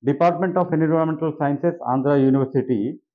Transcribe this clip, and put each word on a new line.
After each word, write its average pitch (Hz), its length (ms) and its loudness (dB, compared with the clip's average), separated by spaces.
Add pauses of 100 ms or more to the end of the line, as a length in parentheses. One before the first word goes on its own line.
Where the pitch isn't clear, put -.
Department 170 520 0
of 180 160 0
Environmental 160 640 0
Sciences, 143 360 -2 (120)
Andhra 135 340 2
University. 131 760 0 (160)